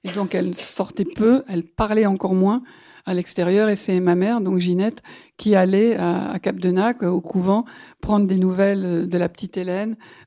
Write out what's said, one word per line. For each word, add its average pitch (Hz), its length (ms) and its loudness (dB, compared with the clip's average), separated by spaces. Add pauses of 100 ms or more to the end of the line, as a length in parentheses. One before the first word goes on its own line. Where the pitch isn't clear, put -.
et 185 80 -8
donc 190 240 -4
elle 180 180 -2
sortait - 500 -6
peu, 247 440 2
elle 175 160 -4
parlait 214 420 0
encore 190 280 0
moins 202 280 2 (440)
à 190 60 -4
l'extérieur, 180 560 0
et 208 80 0
c'est 185 240 -2
ma 180 140 2
mère, 208 260 0
donc 185 200 0
Ginette, 180 420 -2 (340)
qui 208 180 2
allait 190 400 4
à, 180 360 -2
à 190 80 -6
Cap 196 180 -4
de 180 140 0
Nac, 214 320 0
au 180 180 0
couvent, 190 460 0 (340)
prendre 208 260 2
des 190 120 2
nouvelles, 190 480 2
euh, 175 200 -2
de 175 120 -2
la 175 100 0
petite 185 300 -12
Hélène, 190 400 -4 (280)